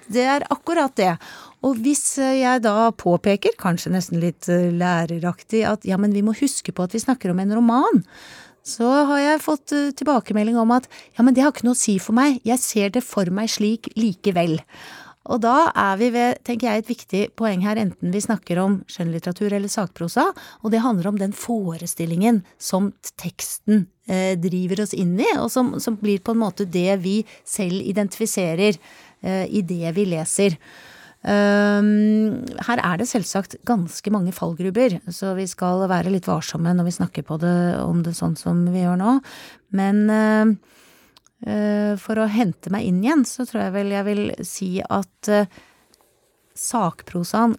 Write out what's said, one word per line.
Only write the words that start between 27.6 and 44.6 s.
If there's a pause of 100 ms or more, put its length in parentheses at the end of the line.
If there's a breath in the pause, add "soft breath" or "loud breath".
identifiserer, (460 loud breath)
eh,
i
det
vi
leser. (640 loud breath)
Ehm, (220)
her
er
det
selvsagt
ganske
mange
fallgruber, (100)
så
vi
skal
være
litt
varsomme
når
vi
snakker
på
det,
om
det
sånn
som
vi
gjør
nå. (520 loud breath)
Men,
eh, (920 soft breath)
eh,
for
å
hente
meg
inn
igjen,
så
tror
jeg
vel
jeg
vil (100)
si